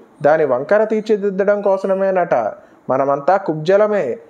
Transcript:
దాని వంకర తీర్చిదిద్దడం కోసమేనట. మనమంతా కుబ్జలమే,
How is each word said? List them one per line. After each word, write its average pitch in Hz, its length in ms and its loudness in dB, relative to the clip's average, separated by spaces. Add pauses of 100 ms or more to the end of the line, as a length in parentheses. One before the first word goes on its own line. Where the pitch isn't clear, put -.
(220)
దాని 151 220 4
వంకర 147 400 0
తీర్చిదిద్దడం 208 800 0
కోసమేనట. 190 720 0 (560)
మనమంతా 139 460 0
కుబ్జలమే, 190 800 0 (120)